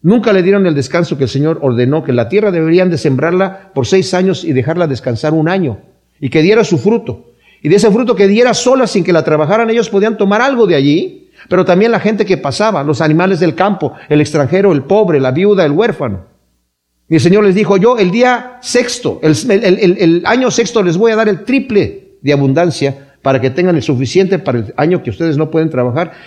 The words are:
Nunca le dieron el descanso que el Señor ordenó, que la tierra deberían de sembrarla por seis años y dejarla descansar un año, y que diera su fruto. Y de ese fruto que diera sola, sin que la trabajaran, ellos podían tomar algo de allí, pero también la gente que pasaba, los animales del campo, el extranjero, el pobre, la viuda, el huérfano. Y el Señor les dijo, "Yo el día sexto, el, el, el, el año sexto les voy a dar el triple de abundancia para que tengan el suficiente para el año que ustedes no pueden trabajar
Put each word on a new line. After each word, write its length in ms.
Nunca 320
le 100
dieron 220
el 100
descanso 420
que 60
el 60
Señor 320
ordenó, 420
que 80
la 160
tierra 240
deberían 380
de 80
sembrarla 760
por 140
seis 260
años 300
y 80
dejarla 360
descansar 460
un 140
año, 320
y 100
que 120
diera 240
su 140
fruto. 500
Y 80
de 80
ese 140
fruto 220
que 140
diera 260
sola, 340
sin 180
que 80
la 100
trabajaran, 460
ellos 200
podían 280
tomar 240
algo 260
de 80
allí, 540
pero 160
también 260
la 80
gente 260
que 120
pasaba, 460
los 160
animales 400
del 160
campo, 380
el 140
extranjero, 520
el 100
pobre, 360
la 120
viuda, 340
el 60
huérfano. 540
Y 60
el 60
Señor 240
les 100
dijo, 220
"Yo 200
el 140
día 500
sexto, 640
el, 120
el, 140
el, 340
el 280
año 260
sexto 320
les 140
voy 160
a 20
dar 140
el 140
triple 800
de 120
abundancia 880
para 180
que 100
tengan 260
el 60
suficiente 580
para 200
el 160
año 280
que 60
ustedes 280
no 120
pueden 200
trabajar 420